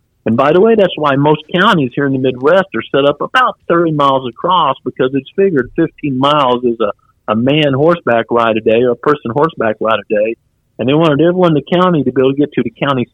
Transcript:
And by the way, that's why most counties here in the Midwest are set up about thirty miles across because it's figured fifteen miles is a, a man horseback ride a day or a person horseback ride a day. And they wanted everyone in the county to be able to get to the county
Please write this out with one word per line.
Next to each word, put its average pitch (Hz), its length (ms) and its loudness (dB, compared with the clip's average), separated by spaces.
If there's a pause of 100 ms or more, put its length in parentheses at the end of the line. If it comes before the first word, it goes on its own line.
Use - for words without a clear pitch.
(260)
And 117 100 0
by 135 180 2
the 180 80 4
way, 226 140 4
that's 196 220 0
why 147 200 0
most 147 260 0 (100)
counties 175 400 0
here 143 140 -2
in 135 60 -2
the 135 60 -2
Midwest 131 460 0 (100)
are 113 60 -4 (140)
set 139 120 2
up 143 140 -2
about 254 460 -2
thirty 170 240 0
miles 139 360 0
across 160 560 -2
because 131 300 -4
it's 135 220 -6
figured 180 400 0
fifteen 151 420 -4
miles 131 460 0
is 117 160 -2
a, 104 140 -2 (380)
a 110 40 0
man 139 380 0
horseback 131 580 0
ride 113 260 0
a 110 40 -4
day 117 200 2
or 123 100 0
a 120 40 -2
person 143 360 -2
horseback 127 480 -2
ride 107 200 0
a 107 140 -6
day. 110 220 -2 (440)
And 120 100 -2
they 139 60 2
wanted 156 260 2
everyone 175 340 2
in 139 80 -2
the - 160 -2
county 175 240 0
to 127 80 -2
be 131 100 0
able 131 120 2
to 135 60 -6
get 147 140 -2
to 135 100 -2
the 120 80 -6
county 135 420 -2